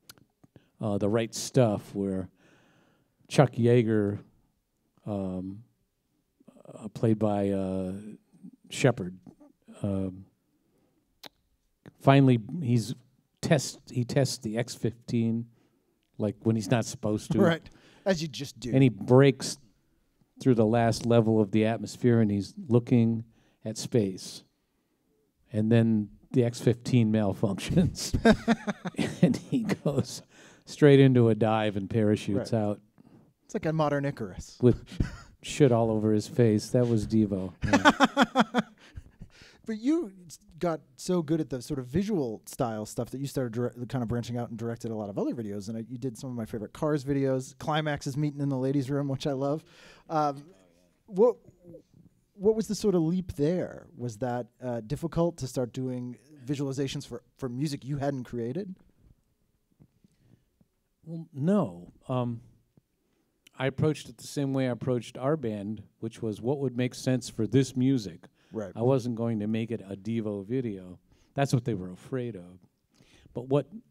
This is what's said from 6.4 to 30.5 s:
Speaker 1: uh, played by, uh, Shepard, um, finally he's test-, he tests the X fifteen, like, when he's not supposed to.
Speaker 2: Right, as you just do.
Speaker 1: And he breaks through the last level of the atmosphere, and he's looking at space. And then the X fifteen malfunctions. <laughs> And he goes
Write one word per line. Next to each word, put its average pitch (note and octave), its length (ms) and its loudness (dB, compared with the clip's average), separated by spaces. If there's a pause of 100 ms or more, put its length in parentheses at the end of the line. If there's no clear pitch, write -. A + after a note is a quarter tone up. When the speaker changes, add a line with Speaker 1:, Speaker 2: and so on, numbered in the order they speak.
Speaker 1:
uh, A2 140 -14
played A2 320 0
by, G2+ 300 0
uh, F#2+ 420 -2 (800)
Shepard, - 500 -2 (640)
um, F#2+ 420 -4 (1700)
finally C3+ 400 6 (220)
he's A#2+ 340 0 (460)
test-, - 500 -2
he B2 140 -4
tests C3 320 0
the G#2+ 200 -6
X - 180 -6
fifteen, A#2 720 -4 (680)
like, G#2 260 -2
when A2+ 120 2
he's G#2+ 160 -2
not A2+ 140 2
supposed - 480 -4
to. - 60 2
Speaker 2:
Right, E3 300 2 (360)
as F#3+ 160 0
you D#3+ 80 -4
just B2+ 320 -12
do. A#2+ 100 -6
Speaker 1:
And C3 100 6
he C3+ 60 8
breaks B2+ 680 4 (840)
through B2+ 160 4
the A2 100 4
last A#2 400 2
level A2+ 360 4
of F#2+ 100 0
the G#2+ 140 4
atmosphere, A2+ 560 2
and G#2+ 100 2
he's G2+ 220 -2 (160)
looking A#2 560 2 (400)
at A2 120 -8
space. - 680 -4 (1080)
And G#2+ 160 0
then A2+ 400 4 (220)
the B2 140 4
X A#2 160 -4
fifteen A#2 500 4
malfunctions. G#2+ 1040 0 (960)
<laughs> - 80 0
And D#3 140 4
he - 280 -4
goes - 580 -4 (440)